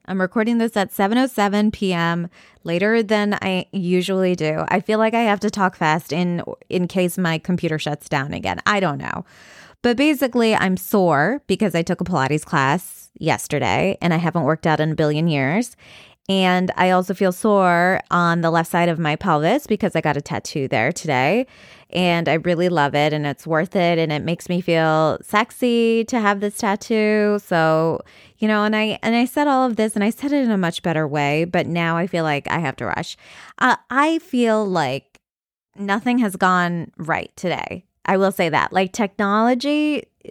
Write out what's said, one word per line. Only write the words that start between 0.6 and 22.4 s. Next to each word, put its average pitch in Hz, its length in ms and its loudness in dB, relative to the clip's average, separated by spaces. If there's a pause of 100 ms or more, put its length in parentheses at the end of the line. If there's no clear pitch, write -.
at 190 160 0
seven 208 260 0
oh 262 100 4
seven 208 440 2
P 185 220 -2
M, 170 340 -2 (380)
later 202 360 2
than 208 400 0
I 185 300 -2
usually 180 640 0
do. 156 320 -2
I 190 140 0
feel 214 180 0
like 220 140 2
I 233 80 2
have 208 180 0
to 208 100 -2
talk 190 280 0
fast 156 340 0
in, 175 320 -2 (240)
in 180 220 -2
case 180 280 -2
my 165 200 0
computer 165 420 -2
shuts - 300 -6
down 143 240 -2
again. - 320 -4
I 208 160 2
don't 147 160 0
know. - 260 -8 (600)
But 240 120 2
basically, 254 580 2
I'm 185 220 2
sore 185 720 2
because 190 280 0
I 170 60 2
took 175 200 -4
a - 20 -2
Pilates 147 400 0
class 147 760 -2
yesterday 139 840 0
and 175 120 2
I 156 40 2
haven't 165 260 0
worked 160 240 0
out 151 140 2
in 156 100 2
a 151 40 -2
billion 151 340 2
years. 151 480 -2 (500)
And 185 480 2
I 185 140 2
also 185 240 2
feel 185 180 0
sore 180 800 2
on 170 320 2
the 165 80 0
left 165 220 0
side 175 180 2
of 160 80 -2
my 156 180 -2
pelvis 175 520 0
because 202 280 -2
I 214 60 2
got 147 160 0
a 143 40 -2
tattoo 131 460 -6
there 123 240 0
today. 160 540 0 (460)
And 170 360 0
I 139 60 2
really 170 340 0